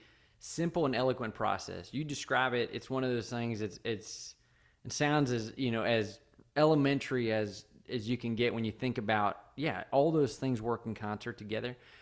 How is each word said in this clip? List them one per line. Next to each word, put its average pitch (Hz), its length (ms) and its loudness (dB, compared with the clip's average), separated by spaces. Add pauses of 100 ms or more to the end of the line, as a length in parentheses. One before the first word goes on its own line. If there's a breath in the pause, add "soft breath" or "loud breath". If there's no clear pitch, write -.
(420)
simple 165 440 0
and 127 100 2
eloquent 127 380 0
process? 95 600 -4
You 139 80 -2
describe 131 520 0
it. 120 180 0
It's - 180 -8
one 131 140 0
of 127 60 0
those 120 180 -2
things. 117 320 -2
It's, 107 240 -6
it's, - 500 -6 (520)
it 120 60 -8
sounds 147 380 2
as, 113 260 -2
you 127 140 0
know, 113 140 0
as 107 340 2 (380)
elementary 139 760 4
as, 107 360 -2 (220)
as 113 200 -4
you 123 80 2
can 117 180 -4
get 117 180 2
when 113 120 -2
you 110 80 -2
think 123 260 -4
about, 104 400 2 (160)
yeah, 131 380 -2
all 139 180 6
those 147 280 2
things 127 220 0
work 113 260 -2
in 110 80 -4
concert 104 420 -6
together. 110 400 -6 (260 soft breath)